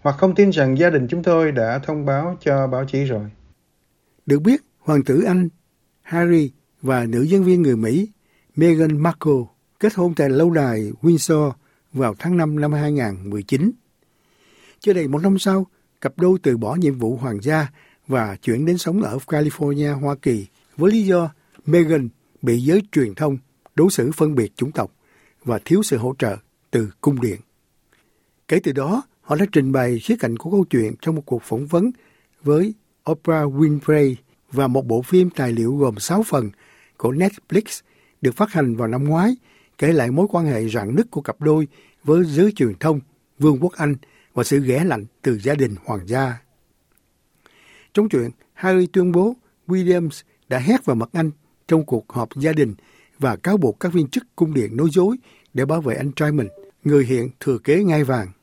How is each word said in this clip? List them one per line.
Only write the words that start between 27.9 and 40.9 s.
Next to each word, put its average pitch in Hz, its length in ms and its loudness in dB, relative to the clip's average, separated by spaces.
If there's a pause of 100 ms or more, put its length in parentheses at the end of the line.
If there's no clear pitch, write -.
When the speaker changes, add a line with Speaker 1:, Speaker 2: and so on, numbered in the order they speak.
Speaker 2:
Kể 170 140 2
từ 151 100 -2
đó, 151 300 -2 (180)
họ - 160 -4
đã 196 160 2
trình 135 200 2
bày 123 260 0
khía 220 180 -2
cạnh 113 200 -4
của 165 140 -10
câu 196 200 2
chuyện 113 320 0
trong 160 120 -2
một 147 120 -6
cuộc 120 160 -4
phỏng 127 240 -6
vấn 175 240 0 (520)
với 160 320 0 (360)
Oprah 160 360 0
Winfrey 147 680 2 (380)
và 135 140 0
một 131 200 0
bộ 117 160 0
phim 180 280 2
tài 127 220 -4
liệu 117 240 0
gồm 123 220 0
sáu 185 240 -2
phần 127 280 -2 (460)
của 123 160 -2
Netflix 185 680 -2 (380)
được 127 160 -2
phát 208 160 -2
hành 131 240 0
vào 117 120 -4
năm 131 160 -4
ngoái, 175 320 2 (420)
kể 151 140 2
lại 123 180 2
mối 160 200 2
quan 170 160 0
hệ 113 220 -2
rạn 107 260 -4